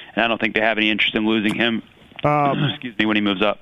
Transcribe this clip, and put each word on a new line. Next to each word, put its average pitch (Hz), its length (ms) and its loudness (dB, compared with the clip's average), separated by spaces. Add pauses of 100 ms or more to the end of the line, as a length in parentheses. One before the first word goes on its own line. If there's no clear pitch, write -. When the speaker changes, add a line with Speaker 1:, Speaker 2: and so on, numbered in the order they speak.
(140)
Speaker 1:
and 110 100 0
I 117 40 0
don't 110 120 -2
think 110 140 -2
they 110 60 0
have 110 180 2
any 107 120 2
interest 107 260 0
in 110 100 0
losing 110 280 0
him. 113 280 -2 (400)
Speaker 2:
Um, 147 480 0
Speaker 1:
<clears throat> - 40 -
Excuse 120 240 -12
me, 107 80 2
when 107 100 2
he 104 40 2
moves 101 220 0
up. 104 200 2